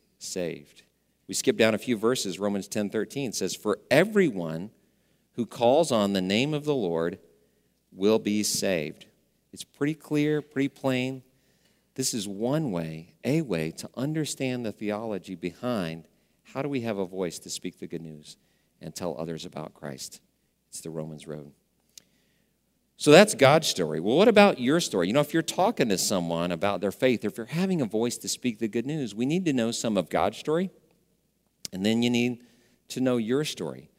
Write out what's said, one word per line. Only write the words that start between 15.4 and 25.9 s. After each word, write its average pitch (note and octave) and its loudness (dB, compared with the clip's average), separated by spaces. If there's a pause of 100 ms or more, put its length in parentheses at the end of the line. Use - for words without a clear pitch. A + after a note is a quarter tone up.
how - -8
do D3 -6
we C3+ -4
have A2+ -4
a G2 -2
voice F2+ -6
to - -16
speak - -10
the F2+ -10
good E2 -10
news D#2 -16 (460)
and E2 -12
tell E2+ -6
others D#2+ -8
about D#2 -12
Christ. - -14 (480)
It's - -16
the E2 -12
Romans D#2 -10
road. D2 -12 (1400)
So - 4
that's G#3 10
God's C#3 6
story. D#2+ -2
Well, G2+ 2
what G#3 6
about G3+ 6
your C3+ 2
story? E3 0
You G#2 0
know, C#3 4
if D3 0
you're E3 2
talking F3+ 0
to F#2+ 2